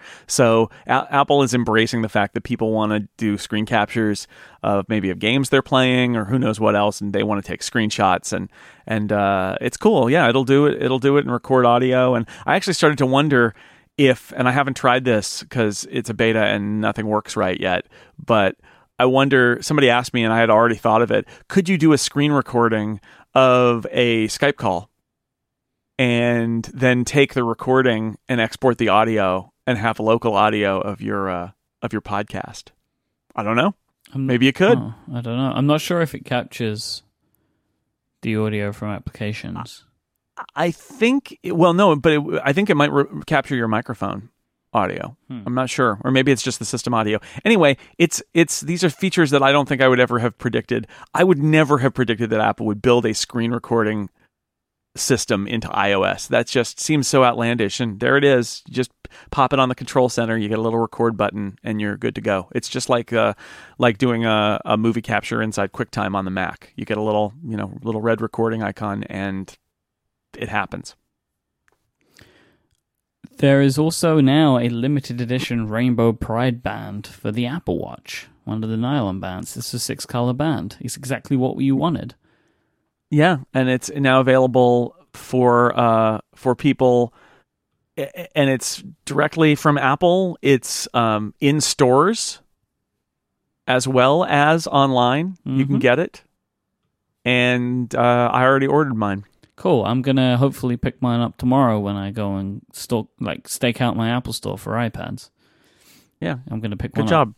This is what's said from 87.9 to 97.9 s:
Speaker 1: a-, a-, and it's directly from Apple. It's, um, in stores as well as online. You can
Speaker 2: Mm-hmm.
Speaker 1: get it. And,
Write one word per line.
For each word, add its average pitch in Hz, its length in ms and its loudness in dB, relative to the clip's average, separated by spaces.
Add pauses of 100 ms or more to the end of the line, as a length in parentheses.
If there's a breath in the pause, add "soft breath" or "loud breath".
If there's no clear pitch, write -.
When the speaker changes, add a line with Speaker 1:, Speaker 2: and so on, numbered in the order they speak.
Speaker 1:
a-, 120 40 -6
a-, 160 360 -8
and 139 100 2
it's - 360 -4 (200)
directly 147 520 2
from 147 220 2
Apple. 175 640 2
It's, - 520 0
um, 107 460 0
in 147 200 2
stores 143 800 2 (1300)
as 127 220 0
well 131 380 4
as 156 420 2
online. 139 760 2
You 131 200 -2
can 139 100 0
Speaker 2:
Mm-hmm. - 40 2
Speaker 1:
get 131 200 4
it. - 240 -6 (1040)
And, 123 720 0